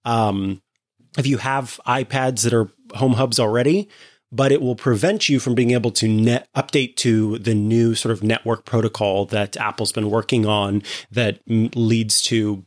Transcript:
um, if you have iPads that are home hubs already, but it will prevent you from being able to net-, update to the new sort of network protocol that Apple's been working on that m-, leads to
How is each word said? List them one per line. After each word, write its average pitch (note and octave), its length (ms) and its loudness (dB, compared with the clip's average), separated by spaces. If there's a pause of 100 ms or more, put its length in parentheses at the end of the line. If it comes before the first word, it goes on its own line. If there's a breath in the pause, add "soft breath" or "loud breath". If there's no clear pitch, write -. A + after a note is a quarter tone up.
um, G2+ 560 -2 (560)
if C3 80 -2
you C#3 120 2
have C3 480 -6
iPads C3 580 -2
that A#2+ 100 2
are A2 160 2 (240)
home C3 200 2
hubs A#2+ 240 0
already, B2+ 500 0 (460 loud breath)
but C3+ 160 2
it C3 100 4
will B2 140 -2
prevent C3+ 540 0
you C#3 100 4
from B2 160 -2
being A#2+ 160 2
able B2 220 0
to - 160 0
net-, A2+ 480 2
update C#3 400 -2
to A2 420 0
the A2 160 0
new A2+ 400 2
sort A2 180 -2
of G2+ 120 -4
network A2+ 400 -2
protocol G#2 640 0
that G#2 300 -4
Apple's G#2+ 360 -4
been G#2 180 -4
working A2+ 340 0
on G#2 380 0 (300 loud breath)
that G#2 260 -2 (100)
m-, A2+ 280 0
leads A2+ 460 0
to G#2+ 340 0 (100)